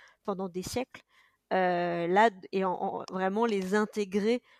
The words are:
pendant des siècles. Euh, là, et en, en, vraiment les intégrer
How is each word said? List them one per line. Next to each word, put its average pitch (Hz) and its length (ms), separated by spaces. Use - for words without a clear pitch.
pendant 190 240
des 180 140
siècles. - 400
Euh, 175 560
là, 208 220
et 190 120
en, 180 80
en, - 380
vraiment 190 360
les 196 280
intégrer 214 680